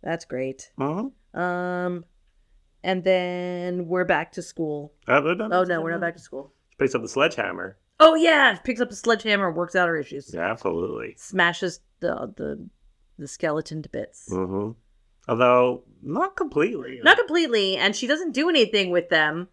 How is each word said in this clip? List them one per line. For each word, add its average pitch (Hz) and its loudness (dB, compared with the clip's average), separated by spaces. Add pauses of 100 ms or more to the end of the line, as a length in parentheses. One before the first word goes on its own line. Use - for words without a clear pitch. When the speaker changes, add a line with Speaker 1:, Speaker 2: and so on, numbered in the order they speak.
Speaker 1:
That's 165 -6
great. 131 -8
Speaker 2:
Mm-hmm. 165 -6
Speaker 1:
Um, 180 -4 (760)
and 185 -2
then 180 -2
we're 180 0
back 165 0
to 180 -10
school. 151 -8 (140)
Speaker 2:
Uh, 135 6
but 175 0
Speaker 1:
Oh, 185 2
no, 175 0
we're 165 -6
not 170 -4
back 170 -4
to 170 -20
school. - -16 (160)
Speaker 2:
She - -20
picks 135 0
up 120 0
the 107 -8
sledgehammer. 95 -2 (220)
Speaker 1:
Oh, 320 10
yeah. 294 4
Picks 240 -2
up 247 0
the 208 -14
sledgehammer, 208 0
works 170 -4
out 180 4
her 165 0
issues. 139 -10
Speaker 2:
Yeah, 82 -6
absolutely. 92 -4
Speaker 1:
Smashes 175 -2 (220)
the, - -6
the, 147 -8 (500)
the 143 -14
skeleton 156 -4
to - -16
bits. - -10
Speaker 2:
Mm-hmm. 95 -4 (560)
Although, 123 4 (200)
not 320 -4
completely. 151 -4
Speaker 1:
Not - 6
completely, 240 0
and 196 0
she 247 -6
doesn't 311 -2
do 302 0
anything 214 2
with 175 0
them. 160 2